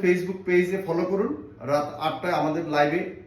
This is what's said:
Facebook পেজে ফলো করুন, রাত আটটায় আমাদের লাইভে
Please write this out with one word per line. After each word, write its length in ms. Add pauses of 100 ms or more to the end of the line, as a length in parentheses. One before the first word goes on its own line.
Facebook 440
পেজে 400
ফলো 240
করুন, 200 (400)
রাত 180 (180)
আটটায় 340
আমাদের 240 (100)
লাইভে 260 (260)